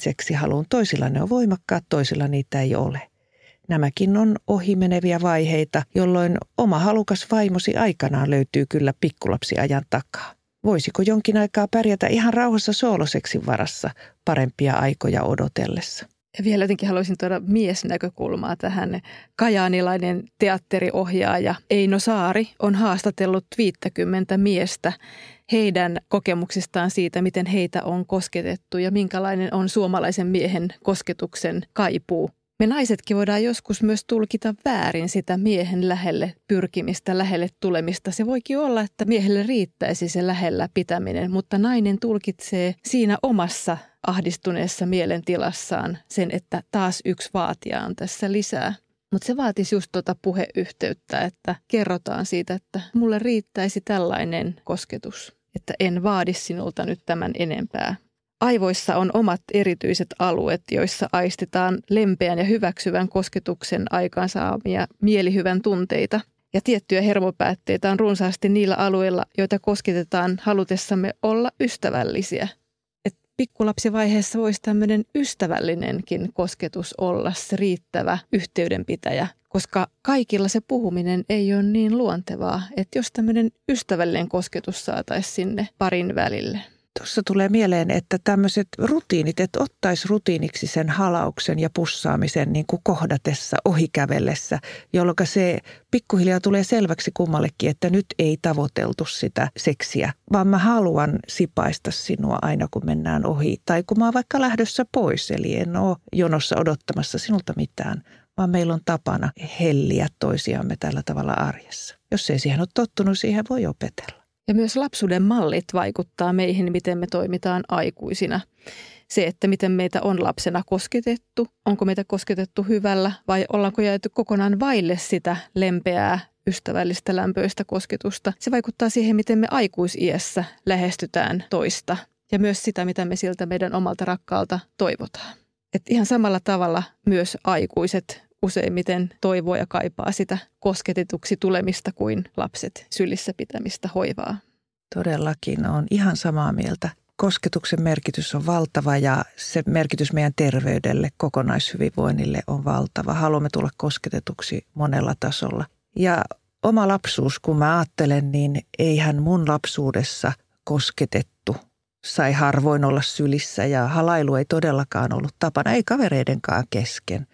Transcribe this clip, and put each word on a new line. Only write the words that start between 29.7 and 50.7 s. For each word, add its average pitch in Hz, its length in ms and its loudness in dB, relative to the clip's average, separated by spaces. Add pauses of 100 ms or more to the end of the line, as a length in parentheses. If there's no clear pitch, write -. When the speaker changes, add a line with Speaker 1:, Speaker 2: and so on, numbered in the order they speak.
Speaker 2:
miehen 180 420 0 (140)
kosketuksen 175 800 -4 (100)
kaipuu. 165 580 0 (280)
Me 214 80 4
naisetkin 226 500 0
voidaan 208 280 2
joskus 233 380 -2
myös 214 220 0
tulkita 214 500 -2 (100)
väärin 170 440 0
sitä 185 280 0
miehen 185 520 2
lähelle 175 460 0 (140)
pyrkimistä, 185 720 -2
lähelle 185 300 0 (120)
tulemista. 175 500 -2
Se 214 160 -2
voikin 262 320 -2
olla, 254 220 0
että 208 240 -4
miehelle 202 380 2
riittäisi 190 680 -2
se 180 180 0
lähellä 180 480 0
pitäminen, 180 560 -2
mutta 190 280 0
nainen 208 420 2
tulkitsee 196 720 -2 (100)
siinä 214 380 2
omassa 180 540 0 (300)
ahdistuneessa 175 800 -2
mielentilassaan 175 1120 -2 (100)
sen, 180 240 -2
että 180 380 -6
taas 185 340 -2
yksi - 300 -4
vaatija 170 460 -4
on - 160 -6
tässä 196 360 -6
lisää. 202 420 -2 (380)
Mut 190 100 -2
se 247 140 -4
vaatisi 214 380 0
just 190 180 -2
tota 180 300 -2
puheyhteyttä, - 1000 -4